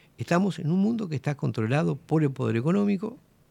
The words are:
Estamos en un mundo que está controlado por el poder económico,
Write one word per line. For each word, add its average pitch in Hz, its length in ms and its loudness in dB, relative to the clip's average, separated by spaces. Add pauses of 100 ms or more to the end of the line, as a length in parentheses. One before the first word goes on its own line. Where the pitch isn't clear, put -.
(180)
Estamos 175 420 0
en 147 120 -2
un 185 80 2
mundo 214 300 0
que 151 60 -4
está 143 200 -2
controlado 139 600 0
por 156 280 0
el 139 80 2
poder 113 260 0
económico, 196 600 0 (340)